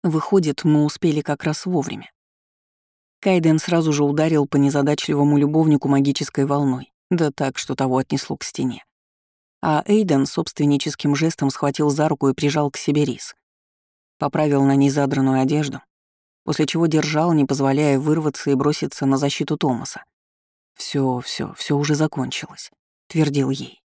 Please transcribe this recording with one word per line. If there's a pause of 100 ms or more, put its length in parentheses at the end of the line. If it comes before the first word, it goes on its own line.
Выходит,
мы
успели
как
раз
вовремя. (1080)
Кайден
сразу
же
ударил
по
незадачливому
любовнику
магической
волной, (180)
да
так,
что
того
отнесло
к
стене. (760)
А
Эйден
собственническим
жестом
схватил
за
руку
и
прижал
к
себе
Рис. (840)
Поправил
на
ней
задранную
одежду, (680)
после
чего
держал,
не
позволяя
вырваться
и
броситься
на
защиту
Томаса. (680)
"Все,
все,
все
уже
закончилось", — (360)
твердил
ей. (120)